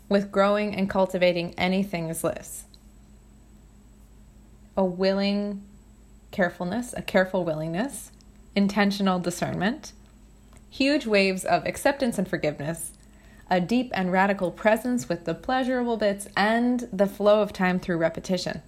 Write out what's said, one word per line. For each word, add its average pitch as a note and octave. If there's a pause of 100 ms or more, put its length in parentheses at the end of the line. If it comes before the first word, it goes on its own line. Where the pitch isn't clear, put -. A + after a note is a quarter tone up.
with G3+
growing G3+
and G3
cultivating F3+
anything F3+
is E3
this: - (2000)
a G3
willing G3 (680)
carefulness, F#3
a F3+
careful F#3
willingness, E3 (440)
intentional G3+
discernment, F3 (760)
huge C#4
waves G3
of E3+
acceptance B3
and F#3
forgiveness, D3+ (580)
a F#3
deep A#3+
and F#3
radical F#3+
presence A#3+
with E3+
the E3
pleasurable B3
bits, G3+
and A#3+
the G3
flow G#3
of G3+
time F3+
through F3+
repetition. E3